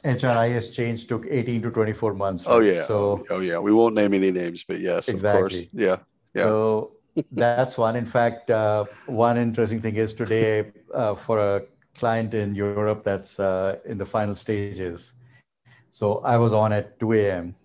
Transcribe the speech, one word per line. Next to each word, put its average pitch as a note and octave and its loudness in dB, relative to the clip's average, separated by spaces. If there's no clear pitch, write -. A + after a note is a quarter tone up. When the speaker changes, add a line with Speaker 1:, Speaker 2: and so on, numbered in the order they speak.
Speaker 1:
H C3 -2
R B2 2
I A#2 2
S A#2+ -4
change A#2 -4
took A2+ -4
eighteen A#2+ -2
to A#2 -4
twenty-four G#2+ 0
months, G2 -4
Speaker 2:
Oh, A#2+ 6
Speaker 1:
right? G#2 6
Speaker 2:
yeah. E2 -2
Speaker 1:
So G2+ 0
Speaker 2:
Oh, F#2 -2
yeah. F2 -2
We G2+ 2
won't A2+ 6
name G#2 2
any F#2+ 2
names, F2 -4
but - -8
yes, F2 -2
of F#2+ -2
course. F#2+ 2
Speaker 1:
Exactly. F2 -8
Speaker 2:
Yeah. G2 0
Yeah. F#2+ 0
Speaker 1:
So G#2+ 0
Speaker 2:
<laughs> - -6
Speaker 1:
that's A#2+ 2
one. A2+ 2
In A#2+ -4
fact, A#2+ 0
uh, G#2+ 2
one A#2 2
interesting A2+ 0
thing G#2+ -4
is A2 -2
today, A2 0
uh, G#2+ -2
for A2 -2
a G2+ 0
client A2+ -2
in G#2 -2
Europe G#2 -2
that's, G2 -4
uh, F#2+ 0
in A2+ -10
the F#2+ -6
final G#2 -2
stages. F#2+ -8
So G#2 -2
I B2 2
was A#2 4
on G#2+ 4
at G#2 -4
two A2+ 0
A G#2 4
M F2 -6